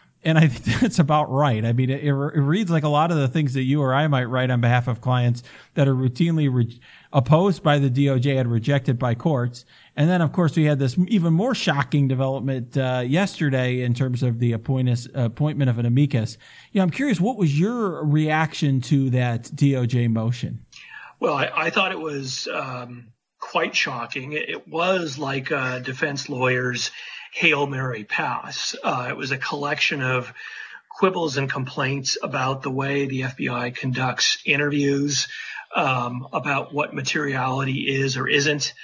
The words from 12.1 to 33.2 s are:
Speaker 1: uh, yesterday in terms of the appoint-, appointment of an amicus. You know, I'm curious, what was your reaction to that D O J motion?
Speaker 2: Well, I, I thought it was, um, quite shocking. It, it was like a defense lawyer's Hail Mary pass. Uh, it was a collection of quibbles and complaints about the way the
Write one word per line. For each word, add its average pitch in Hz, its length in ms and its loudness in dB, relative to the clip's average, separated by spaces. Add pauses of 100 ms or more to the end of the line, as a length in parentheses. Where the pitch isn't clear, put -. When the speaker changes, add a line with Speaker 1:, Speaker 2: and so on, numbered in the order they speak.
Speaker 1:
uh, 127 300 0
yesterday 135 760 0
in 120 140 0
terms 123 280 -2
of 117 180 0
the 120 120 2
appoint-, 123 600 0
appointment 135 560 0
of 113 80 0
an 120 80 0
amicus. 120 500 2 (360)
You 208 60 0
know, 190 60 4
I'm 175 60 2
curious, 269 280 0
what 214 200 0
was 147 200 2
your 190 460 0
reaction 151 760 2
to 135 280 2
that 120 460 0
D 139 180 4
O 123 120 0
J 120 200 2
motion? 117 600 -2 (520)
Speaker 2:
Well, 156 160 0
I, 143 200 0
I 165 160 -2
thought 190 220 0
it 147 60 -8
was, 143 540 -6
um, 123 540 -10 (320)
quite - 360 -4
shocking. 131 580 -4
It, 151 180 -6
it 156 180 -10
was 165 500 -2
like 135 320 -4
a 127 300 -2
defense 135 480 -6
lawyer's 127 640 -2 (420)
Hail 147 360 2
Mary 131 340 -6
pass. - 800 -6
Uh, 123 260 -2
it 135 80 -6
was 135 140 -6
a 135 80 -4
collection 143 640 -2
of 127 300 -2 (680)
quibbles 170 380 0
and 139 120 -2
complaints 135 720 -4
about 131 420 -4
the 139 100 -4
way 139 340 -2
the 131 160 -4